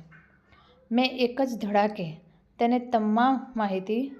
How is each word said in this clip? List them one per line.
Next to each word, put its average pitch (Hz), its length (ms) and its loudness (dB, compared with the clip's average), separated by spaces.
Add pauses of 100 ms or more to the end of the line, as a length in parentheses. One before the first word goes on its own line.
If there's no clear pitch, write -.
(920)
મેં 247 180 2
એક 247 320 0
જ 247 160 -2
ધડાકે 202 640 0 (380)
તેને 240 200 2
તમામ 240 760 0
માહિતી 214 640 -2